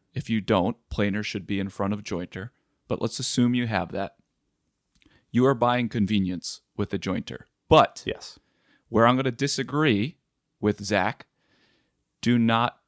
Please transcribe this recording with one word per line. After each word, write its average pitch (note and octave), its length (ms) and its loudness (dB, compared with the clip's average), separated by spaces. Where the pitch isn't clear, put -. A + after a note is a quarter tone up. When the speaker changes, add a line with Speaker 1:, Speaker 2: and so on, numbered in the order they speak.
Speaker 1:
If - 160 -6
you A2+ 100 0
don't, G2+ 360 2
planer G#2 340 -2
should G2+ 240 -8
be G2+ 140 -2
in G2 80 -4
front G2 240 -4
of G#2 120 -6
jointer, F#2 460 -8
but - 160 -6
let's - 160 -4
assume B2 360 2
you A#2+ 120 0
have F2+ 260 -2
that. F#2+ 240 -6
You A#2+ 140 2
are C3+ 100 4
buying A#2+ 360 0
convenience F#2+ 720 -2
with G#2 140 -2
the G2+ 100 -4
jointer. - 420 -6
But - 380 4
Speaker 2:
Yes. - 320 -10
Speaker 1:
where A2+ 180 6
I'm B2 100 6
gonna C3 140 0
disagree C3+ 840 0
with G#2 220 0
Zach, G2 440 -2
do A#2+ 160 2
not A2+ 500 0